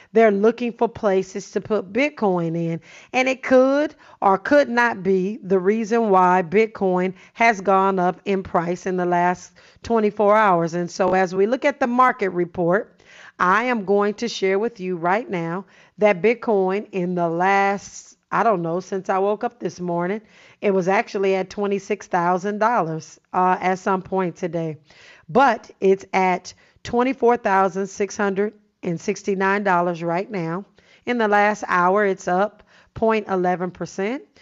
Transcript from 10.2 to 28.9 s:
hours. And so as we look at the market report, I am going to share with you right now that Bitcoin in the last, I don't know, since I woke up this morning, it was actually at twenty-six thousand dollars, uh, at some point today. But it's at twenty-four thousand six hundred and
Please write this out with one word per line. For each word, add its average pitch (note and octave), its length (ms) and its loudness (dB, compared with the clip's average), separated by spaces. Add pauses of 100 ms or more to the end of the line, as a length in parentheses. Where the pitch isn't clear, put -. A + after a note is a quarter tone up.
hours. F3 380 2
And F3 160 -4
so F#3 220 -2
as F#3 220 0
we F#3+ 120 2
look B3 180 -2
at C#4+ 160 -2
the C4+ 60 0
market A#3+ 440 2
report, F3 720 -2 (380)
I G3 260 4
am A#3+ 200 -2
going G3+ 300 2
to A3+ 140 -6
share F#3+ 300 0
with A#3 220 -4
you F#3 160 -4
right F#3 320 -2
now F3 360 -6 (340)
that G3+ 220 2
Bitcoin G#3 720 0
in F3+ 220 -2
the F3 140 0
last, G3 880 -2 (140)
I F3 120 0
don't G#3+ 180 2
know, E3+ 200 -4
since F#3 280 -8
I G3 100 0
woke G#3 240 -2
up A#3+ 160 -6
this G#3 220 -8
morning, F3 400 -4 (400)
it G#3 120 0
was F#3+ 160 0
actually G3 480 0
at F#3+ 120 -4
twenty-six G3+ 600 -6
thousand F#3 500 -2
dollars, F#3+ 600 -2 (140)
uh, F3+ 280 2
at F#3 180 -2
some F#3 240 -2
point F#3 340 -4
today. E3 400 -6 (520)
But A#3+ 420 2 (100)
it's F#3+ 320 2
at F#3 400 -2 (300)
twenty-four A#3+ 560 0
thousand F#3+ 480 0
six G3 300 -6
hundred G3+ 360 -2 (300)
and E3+ 180 -4